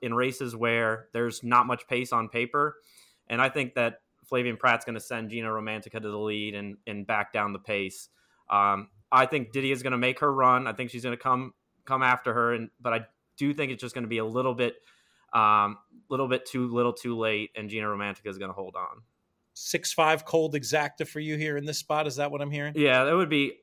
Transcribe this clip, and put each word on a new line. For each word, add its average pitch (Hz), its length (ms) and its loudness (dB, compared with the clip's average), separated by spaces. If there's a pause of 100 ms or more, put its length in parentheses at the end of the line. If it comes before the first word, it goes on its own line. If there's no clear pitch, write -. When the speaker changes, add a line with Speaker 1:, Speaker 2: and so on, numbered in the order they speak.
Speaker 1:
in 117 120 -4
races 123 420 0
where 113 560 2
there's 117 320 -2
not 120 240 6
much 123 180 -2
pace 123 280 -2
on 113 160 0
paper. 143 480 -2 (500)
And 117 140 0
I 135 80 4
think 131 240 -4
that 117 220 0 (360)
Flavien 123 260 0
Prat's 120 280 2
gonna 113 160 -8
send 113 300 -8
Gina 113 180 -6
Romantica 110 520 -6
to 107 80 -6
the 104 80 -6
lead 107 380 -4
and, 101 220 -8 (100)
and 101 180 -8
back 104 280 -2
down 104 180 0
the 98 80 -8
pace. 98 480 -6 (420)
Um, 101 380 4 (240)
I 131 140 8
think 127 260 -2
Didia's 135 320 -2
gonna 127 140 0
make 127 240 0
her 147 100 4
run. 127 340 4
I 117 60 -2
think 120 200 -8
she's 123 120 -8
gonna 120 140 -4
come, 127 360 0 (300)
come 131 200 0
after 127 300 4
her, 120 200 2
and, 113 160 -4 (100)
but 120 140 -2
I 113 80 0 (340)
do 143 180 0
think 139 200 -2
it's 113 80 -10
just 123 140 -10
gonna 120 120 -4
be 113 120 -2
a 110 60 -2
little 127 280 0
bit, 120 220 0 (580)
um, 107 440 6 (320)
little 131 200 0
bit 127 160 0
too 123 240 -2
little 120 240 2
too 120 240 -6
late, 110 360 0
and 107 160 -8
Gina 107 180 -4
Romantica 101 400 -4
is 95 100 -6
gonna 95 160 -8
hold 92 240 -10
on. 92 240 -8 (540)
Speaker 2:
Six - 380 -6
five 156 320 2
cold 160 300 0
exacta 147 520 -2
for 151 120 -10
you 151 180 -4
here 151 200 -2
in 147 80 -6
this 147 120 -6
spot. 151 300 -2
Is 127 80 -6
that 143 160 -2
what 143 100 -6
I'm 143 80 -4
hearing? 147 260 -6
Speaker 1:
Yeah, 135 320 6
it 160 60 4
would 175 160 4
be, 143 340 0